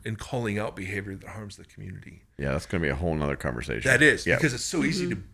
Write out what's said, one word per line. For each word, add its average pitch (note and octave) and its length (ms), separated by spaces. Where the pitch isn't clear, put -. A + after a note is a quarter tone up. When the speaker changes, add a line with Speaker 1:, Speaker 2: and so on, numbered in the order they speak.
Speaker 1:
in A2 100
calling G#2+ 440
out G#2+ 160
behavior G2 400
that - 140
harms G#2 280
the F2+ 80
community. - 580
Speaker 2:
Yeah, C#2 140
that's D2+ 160
gonna E2 160
be D2 60
a C2+ 60
whole E2 200
nother C#2+ 200
conversation. A#1+ 540
Speaker 1:
That B2+ 120
is, C3 260
Speaker 2:
Yep. - 120
Speaker 1:
because C#3+ 140
it's A#2+ 100
so D#3+ 200
easy F3+ 260
to A2+ 60
Speaker 3:
Mm-hmm. F#2+ 180